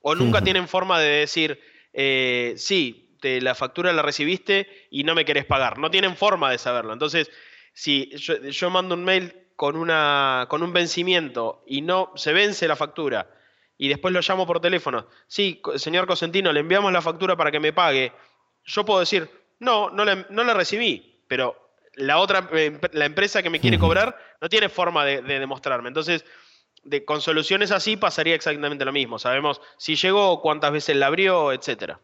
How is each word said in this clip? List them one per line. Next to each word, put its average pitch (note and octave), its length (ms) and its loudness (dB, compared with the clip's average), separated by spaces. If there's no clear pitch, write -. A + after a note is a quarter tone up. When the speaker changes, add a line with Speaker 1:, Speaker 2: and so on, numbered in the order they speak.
Speaker 1:
O D3 140 0
nunca B2 240 4
Speaker 2:
Ujú. F#3+ 60 2
Speaker 1:
tienen F#3 220 0
forma F#3 320 0
de D3+ 100 4
decir, D3 520 0
eh, B2+ 640 0
"Sí, D3+ 640 -4
te, C3 200 0
la B2+ 140 2
factura F3+ 380 -2
la D#3+ 100 2
recibiste F3+ 880 -2
y C#3+ 140 -4
no D#3+ 100 2
me D#3+ 100 2
querés C#3+ 220 0
pagar". C3+ 320 0
No D#3 120 -2
tienen F#3+ 260 2
forma F#3 340 2
de B2 80 0
saberlo. A#2 340 -2
Entonces, D3+ 380 -2
si C#3 440 -2
yo, D3 260 -4
yo C#3+ 280 -4
mando F#3 240 0
un F3 100 -6
mail F#3 300 0
con D3 200 -2
una, C#3+ 760 2
con D3+ 120 -2
un F3 100 -4
vencimiento E3+ 920 -2
y C3+ 160 -6
no F#3 340 -2
se D3+ 160 -2
vence F#3 360 2
la D3+ 80 0
factura C#3+ 540 -4
y C#3 100 -2
después D#3+ 240 0
lo F3+ 80 0
llamo F#3 260 -2
por E3+ 140 0
teléfono, E3 460 -2
"Sí, G3 360 -2
co-, C#3 160 -4
señor F3 280 -2
Cosentino, F3 460 0
le D3 80 2
enviamos F#3+ 320 2
la F3+ 100 2
factura E3 340 -2
para D#3 140 2
que D3+ 100 -2
me D3+ 120 0
pague", C#3+ 400 2
yo G#3 180 -2
puedo G3+ 160 2
decir, E3+ 300 0
"No, A3+ 320 0
no G3+ 140 0
la, F#3+ 240 0
no G#3+ 160 -2
la A#3+ 80 2
recibí", G3+ 760 -2
pero B2+ 280 -2
la C#3 240 2
otra F#3+ 340 2
em-, D3+ 260 0
la D3+ 140 0
empresa F#3 360 0
que F3+ 80 -2
me E3 100 -4
quiere A#2 180 4
Speaker 2:
Ujú. E2+ 80 4
Speaker 1:
cobrar G3 320 2
no E3 80 -6
tiene G#3 180 2
forma E3+ 360 0
de, C#3 180 0
de C3+ 160 -2
demostrarme. C3 500 -4
Entonces, D#3 360 -2
de, C#3+ 220 -4
con D3+ 180 -4
soluciones E3+ 480 0
así G#3+ 260 0
pasaría E3 380 0
exactamente D3 500 -4
lo C3+ 80 -4
mismo. A#2+ 260 -2
Sabemos C3+ 420 -2
si D#3 180 -4
llegó, F#3+ 460 2
cuántas D3+ 300 0
veces D3 240 0
la C#3 100 4
abrió, E3+ 460 2
etcétera. A2 520 -8